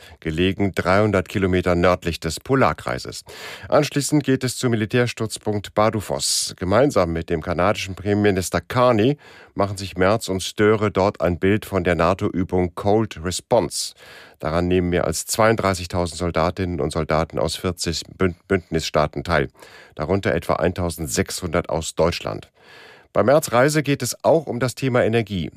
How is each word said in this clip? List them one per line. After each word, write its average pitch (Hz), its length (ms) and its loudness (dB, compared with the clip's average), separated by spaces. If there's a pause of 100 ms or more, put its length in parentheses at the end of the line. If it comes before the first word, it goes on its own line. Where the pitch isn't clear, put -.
(200)
gelegen 90 560 0
dreihundert 101 540 2
Kilometer 92 460 2
nördlich 87 440 2
des - 220 -6
Polarkreises. 76 800 -2 (460)
Anschließend 147 560 2
geht 131 180 2
es 127 140 -4
zum 123 140 0
Militärstützpunkt 110 1000 -2
Bardufoss. 104 840 0
Gemeinsam 104 560 2
mit 82 160 -6
dem 80 120 -2
kanadischen 92 540 -2
Premierminister 101 640 0
Carney 123 580 2 (360)
machen 98 240 -2
sich 95 180 -10
Merz 92 320 2
und 95 160 -4
Støre 107 480 2
dort 98 300 2
ein 87 180 0
Bild 101 260 2
von 95 200 -2
der 90 100 4
nato-Übung 90 800 0
Cold 104 480 0
Response. - 680 -2 (460)
Daran 87 300 0
nehmen 90 200 2
mehr 85 140 2
als - 220 -4
zweiunddreißigtausend 95 920 0
Soldatinnen 87 640 -2
und 76 120 -2
Soldaten 78 480 -2
aus - 180 -2
vierzig 87 460 -4 (140)
Bünd-, 92 300 -2
Bündnisstaaten 78 800 -2
teil, 76 240 0 (460)
darunter 95 380 0
etwa 87 200 -2
eintausendsechshundert 85 1120 -2
aus - 280 -4
Deutschland. - 540 -2 (640)
Bei - 100 0
Merz' 131 300 4
Reise 143 320 4
geht 139 180 -2
es - 220 -6
auch 147 240 4
um 120 140 -4
das 127 140 -2
Thema 123 280 2
Energie. 101 540 0